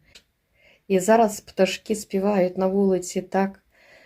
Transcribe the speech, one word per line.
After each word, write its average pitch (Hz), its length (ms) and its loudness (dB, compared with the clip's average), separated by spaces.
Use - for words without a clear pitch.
І 190 120 2
зараз 214 400 2
пташки - 560 -2
співають 190 640 -2
на 185 80 0
вулиці 190 560 -2
так, 196 400 -4